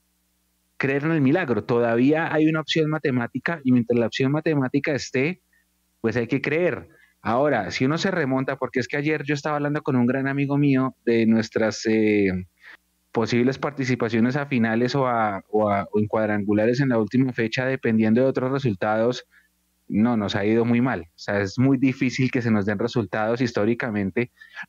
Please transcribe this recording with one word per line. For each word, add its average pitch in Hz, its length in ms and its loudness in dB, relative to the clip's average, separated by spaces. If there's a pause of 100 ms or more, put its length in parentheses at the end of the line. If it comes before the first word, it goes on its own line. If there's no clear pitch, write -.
(760)
creer 139 280 -2
en 160 80 0
el 156 100 2
milagro. 135 420 2
Todavía 123 680 2
hay 156 140 4
una 160 120 0
opción 156 300 0
matemática, 151 760 -4
y 127 80 4
mientras 120 260 4
la 113 80 2
opción 135 260 -2
matemática 147 600 0
esté, 135 480 -2 (600)
pues 113 160 -2
hay 117 100 0
que 139 160 -2
creer. 151 460 -2 (340)
Ahora, 117 480 0
si 131 160 -2
uno 151 100 0
se 190 140 -2
remonta, 135 460 -2
porque 127 240 -4
es - 80 -4
que 147 100 -4
ayer 147 260 -2
yo 143 80 -4
estaba 147 240 -2
hablando 147 260 -2
con 135 140 0
un 120 100 4
gran 135 220 0
amigo 139 300 -2
mío 131 380 2 (100)
de 117 200 4
nuestras, 110 600 0
eh, 104 600 2 (640)
posibles 120 460 0
participaciones 127 800 -2
a 139 100 -2
finales 117 480 0
o 135 120 0
a, 107 420 0
o 107 220 2
a, 101 220 0
o 104 60 0
en 107 80 2
cuadrangulares 107 760 0
en 135 100 0
la 117 80 2
última 123 340 0
fecha, 117 340 -4
dependiendo 113 560 2
de 135 40 4
otros 131 260 -2
resultados, 113 760 -2 (600)
no, 117 300 2
nos 101 180 -2
ha 101 120 -2
ido 113 180 2
muy 120 160 2
mal. 117 280 -2
O - 100 -20
sea, 101 220 -2
es 98 180 -4
muy 135 180 4
difícil 127 540 0
que 131 100 -2
se 117 100 -2
nos 104 140 2
den 104 140 -2
resultados 113 640 -2
históricamente, 113 880 -2 (380)